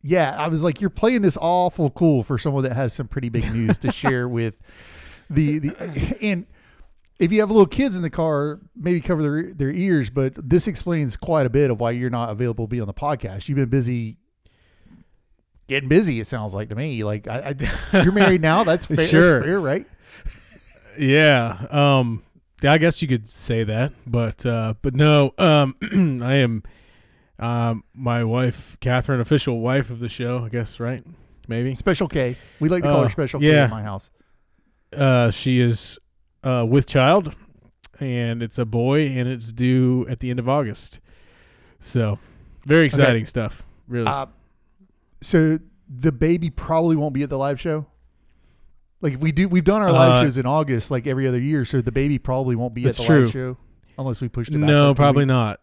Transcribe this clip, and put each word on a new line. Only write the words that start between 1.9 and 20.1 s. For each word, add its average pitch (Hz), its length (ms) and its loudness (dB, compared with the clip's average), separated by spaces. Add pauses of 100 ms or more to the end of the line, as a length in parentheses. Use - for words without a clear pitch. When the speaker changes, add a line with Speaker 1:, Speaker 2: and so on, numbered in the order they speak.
Speaker 1:
cool 147 320 2
for 131 140 -4
someone 139 260 -2
that 127 100 -4
has 123 200 -4
some 123 140 -10
pretty 127 220 -8
big 113 240 -2
news 113 260 0
to - 120 -2
Speaker 2:
<laughs> - 0 -
Speaker 1:
share 123 380 -2
with 117 300 -4 (720)
the, 151 300 2
the," 160 640 -6
and 202 240 -4 (760)
if 170 120 2
you 214 100 4
have 208 100 0
little 214 140 8
kids 254 300 -2
in 180 80 -4
the 160 80 -4
car, 151 480 -2 (160)
maybe 170 260 -2
cover 165 220 -2
their, 156 300 -4
their 139 180 -4
ears, 170 380 0
but 135 280 -2
this 156 300 0
explains 151 500 -4
quite 156 280 0
a 123 40 -2
bit 135 220 2
of 107 80 -4
why 117 120 -2
you're 123 200 -4
not 117 180 -4
available 113 380 -6
to - 20 -12
be 120 100 -6
on 107 80 -6
the 98 60 -10
podcast. 120 560 -8
You've 139 80 -2
been 135 120 0
busy, 120 480 -2 (1500)
getting 135 220 -4
busy, 156 300 4
it 107 80 -8
sounds 107 260 -8
like 101 160 -6
to 104 60 -8
me. 127 280 -6
Like, 104 240 -6
I, 127 280 -8 (380)
I, 190 80 6
Speaker 2:
<laughs> - 20 4
Speaker 1:
you're 185 100 4
married 190 280 4
now. 160 220 2
That's 165 220 0
fair. 160 220 0
Speaker 2:
Sure. 165 320 6
Speaker 1:
That's 127 80 -4
fair, 190 120 0
right? 156 260 -4 (1120)